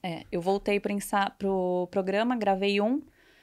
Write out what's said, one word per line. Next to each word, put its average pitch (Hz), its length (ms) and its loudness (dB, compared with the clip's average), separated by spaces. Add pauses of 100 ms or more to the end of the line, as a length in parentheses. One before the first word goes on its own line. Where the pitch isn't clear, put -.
É, 170 300 -8
eu 175 80 -2
voltei 202 400 0
pro 202 120 -4
ensa-, 202 460 0
pro 180 520 0
programa, 196 440 0
gravei 202 460 2
um. 247 200 2 (420)